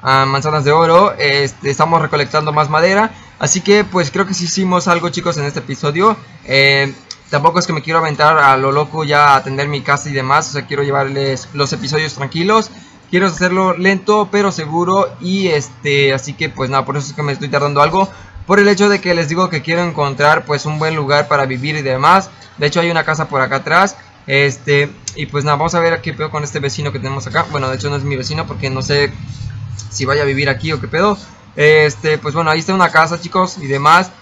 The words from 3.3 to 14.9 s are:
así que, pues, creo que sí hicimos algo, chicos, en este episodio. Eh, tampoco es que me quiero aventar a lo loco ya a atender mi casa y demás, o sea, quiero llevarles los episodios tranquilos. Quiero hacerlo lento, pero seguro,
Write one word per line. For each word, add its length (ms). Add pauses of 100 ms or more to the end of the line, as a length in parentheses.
así 240
que, 220
pues, 260
creo 160
que 80
sí 100
hicimos 420
algo, 220
chicos, 300
en 60
este 140
episodio. 580 (280)
Eh, 500 (360)
tampoco 280
es 80
que 60
me 100
quiero 160
aventar 400
a 180
lo 140
loco 320
ya 320
a 20
atender 300
mi 140
casa 280
y 40
demás, 360
o 40
sea, 140
quiero 180
llevarles 680
los 200
episodios 420
tranquilos. 560 (400)
Quiero 160
hacerlo 500
lento, 540
pero 220
seguro, 560 (120)